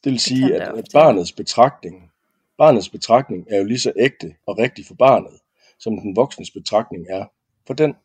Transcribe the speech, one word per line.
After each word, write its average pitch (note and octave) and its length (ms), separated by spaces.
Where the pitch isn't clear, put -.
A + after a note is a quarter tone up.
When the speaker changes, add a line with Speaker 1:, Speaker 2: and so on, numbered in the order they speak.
Speaker 1:
Det C#3 40
vil B2 80
Speaker 2:
Det - 40
Speaker 1:
sige, C3 180
Speaker 2:
kan C3+ 140
Speaker 1:
at, - 60
Speaker 2:
det - 60
Speaker 1:
at - 60
Speaker 2:
ofte. A2 200
Speaker 1:
barnets B2 400
betragtning, F#2 760
barnets C#3 300
betragtning A2 640
er G2+ 80
jo G2 60
lige A#2+ 160
så - 160
ægte G2+ 380
og G2 120
rigtig A2+ 280
for F#2+ 80
barnet, A#2+ 380
som G#2+ 220
den F#2+ 160
voksnes - 340
betragtning G2 580
er F#2+ 160
for - 80
den. D3 200